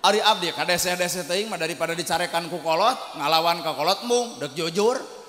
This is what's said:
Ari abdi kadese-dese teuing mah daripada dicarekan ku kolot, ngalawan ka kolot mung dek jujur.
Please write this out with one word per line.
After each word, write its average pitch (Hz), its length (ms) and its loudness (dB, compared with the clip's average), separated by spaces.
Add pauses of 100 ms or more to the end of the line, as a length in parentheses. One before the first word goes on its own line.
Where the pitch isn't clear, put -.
Ari 208 160 6
abdi 185 320 2
kadese-dese 175 720 0
teuing 196 240 -2
mah 185 80 -4
daripada 165 400 -2
dicarekan 170 560 -2
ku 165 80 -6
kolot, 175 560 0
ngalawan 160 480 2
ka 156 80 0
kolot 180 320 0
mung 240 320 0
dek 139 160 -6
jujur. 202 480 0 (280)